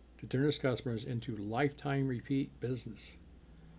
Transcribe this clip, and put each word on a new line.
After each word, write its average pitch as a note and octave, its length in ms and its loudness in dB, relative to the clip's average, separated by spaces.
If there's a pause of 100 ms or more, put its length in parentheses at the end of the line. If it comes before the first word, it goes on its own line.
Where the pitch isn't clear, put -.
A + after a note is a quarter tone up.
(180)
to A#2+ 80 -12
turn C3 200 4
its D3 120 4
customers A#2+ 480 0
into A#2 300 -2
lifetime C3+ 680 0
repeat C3 540 -2
business. A#2+ 560 -6 (640)